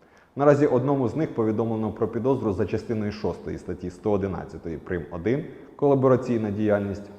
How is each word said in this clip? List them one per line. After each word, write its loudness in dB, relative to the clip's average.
Наразі 6
одному 2
з -4
них -4
повідомлено 0
про -2
підозру 0
за 0
частиною -2
шостої -6
статті -8
сто -2
одинадцятої -4
прим. -4
один 0
«Колабораційна 4
діяльність», 0